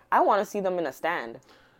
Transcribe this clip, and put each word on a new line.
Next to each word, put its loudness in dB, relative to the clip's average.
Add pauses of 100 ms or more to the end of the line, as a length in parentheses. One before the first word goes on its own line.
(120)
I 4
wanna 4
see -6
them -2
in -2
a -6
stand, -6 (400)